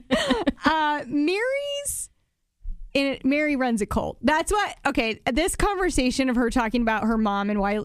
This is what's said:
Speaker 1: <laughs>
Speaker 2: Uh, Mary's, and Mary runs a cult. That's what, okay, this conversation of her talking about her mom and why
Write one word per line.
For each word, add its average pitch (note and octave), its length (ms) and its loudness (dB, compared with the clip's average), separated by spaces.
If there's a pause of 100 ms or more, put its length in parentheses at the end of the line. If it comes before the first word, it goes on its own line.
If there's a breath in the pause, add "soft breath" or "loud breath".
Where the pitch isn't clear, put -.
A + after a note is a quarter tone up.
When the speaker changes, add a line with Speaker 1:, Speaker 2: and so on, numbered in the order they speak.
(100)
Speaker 1:
<laughs> C5+ 320 0 (220)
Speaker 2:
Uh, D4+ 420 2
Mary's, C5 1040 -2 (840)
and C#4 320 0
Mary D4 300 2
runs B3 260 0
a G3+ 60 -2
cult. - 340 -4
That's D#4 300 2
what, G4+ 240 0 (100)
okay, A#3+ 360 0 (120)
this D#4 220 2
conversation D#4+ 760 2
of B3 60 2
her A#3 160 2
talking A#3+ 320 0
about A3 220 0
her A3+ 120 2
mom G3+ 340 0
and G#3 100 0
why G3+ 240 0